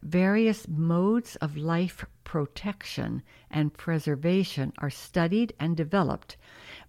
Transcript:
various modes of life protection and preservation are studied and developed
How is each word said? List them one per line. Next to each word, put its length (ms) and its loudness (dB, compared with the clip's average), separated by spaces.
various 680 2
modes 680 2
of 200 -4
life 480 -2
protection 1000 -6
and 240 0
preservation 1040 0
are 120 -4
studied 720 0
and 160 0
developed 640 0